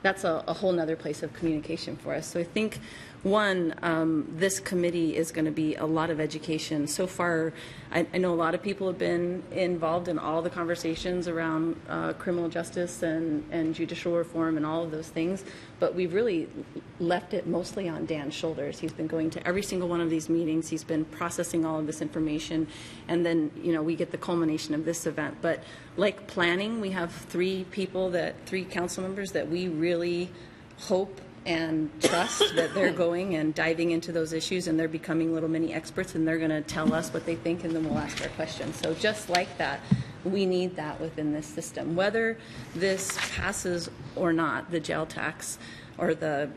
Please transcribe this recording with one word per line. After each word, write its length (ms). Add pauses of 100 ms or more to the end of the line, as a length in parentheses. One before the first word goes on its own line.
that's 200
a, 240
a 60
whole 180
nother 240
place 280
of 100
communication 600
for 180
us. 140
So 120
I 40
think, 360 (440)
one, 580
um, 540
this 240
committee 560
is 160
gonna 180
be 240
a 120
lot 260
of 80
education. 680
So 220
far, 460 (380)
I, 220
I 60
know 120
a 40
lot 180
of 80
people 240
have 140
been 420 (100)
involved 580
in 100
all 240
the 80
conversations 760
around, 480 (140)
uh, 240
criminal 360
justice 520
and, 500
and 220
judicial 420
reform 420
and 80
all 180
of 80
those 160
things, 360 (360)
but 160
we've 180
really 340 (520)
left 340
it 140
mostly 420
on 160
Dan's 300
shoulders. 420
He's 160
been 140
going 240
to 160
every 160
single 260
one 120
of 100
these 180
meetings. 400
He's 140
been 220
processing 600
all 140
of 80
this 160
information, 640 (400)
and 180
then, 240 (100)
you 140
know, 80
we 140
get 160
the 80
culmination 560
of 100
this 220
event. 340
But 220 (340)
like 300
planning, 520
we 120
have 200
three 600
people 400
that, 240 (100)
three 200
council 360
members 300
that 180
we 180
really 640 (480)
hope 440 (260)
and 440 (100)
trust 540
that 180
they're 180
<coughs> 140
going 300
and 180
diving 380
into 200
those 220
issues, 340
and 120
they're 80
becoming 440
little 160
mini 280
experts, 400
and 120
they're 120
gonna 220
tell 300
us 220
what 140
they 80
think, 280
and 120
then 120
we'll 120
ask 240
our 60
questions. 480
So 180
just 340
like 300
that, 200 (440)
we 240
need 300
that 220
within 340
this 120
system. 500
Whether 440 (340)
this 420 (200)
passes 560 (240)
or 180
not, 380
the 80
jail 260
tax 540 (400)
or 160
the 420